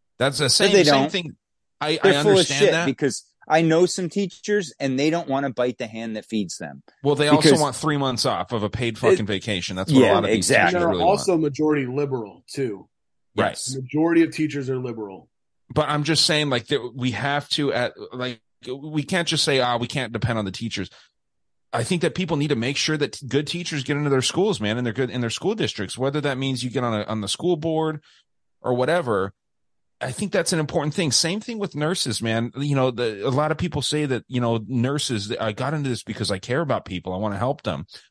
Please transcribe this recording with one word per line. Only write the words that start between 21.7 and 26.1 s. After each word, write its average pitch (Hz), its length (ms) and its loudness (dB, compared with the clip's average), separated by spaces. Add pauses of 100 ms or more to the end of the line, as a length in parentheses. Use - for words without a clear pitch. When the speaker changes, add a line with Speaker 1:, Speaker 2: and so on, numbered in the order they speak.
Speaker 1:
I 117 100 0
think 175 200 0
that 170 120 0
people 170 220 -2
need 143 100 0
to 143 80 2
make 123 220 -2
sure 156 180 0
that 147 180 -2
t-, - 140 -14
good 139 200 0
teachers 165 360 -6
get 143 140 -2
into 147 120 0
their 135 120 4
schools, 175 400 0
man, 107 160 0
and 123 80 -2
they're 113 80 -2
good 127 160 -2
in 123 100 -4
their 117 100 0
school 190 260 -2
districts, 113 420 -4
whether 139 240 -2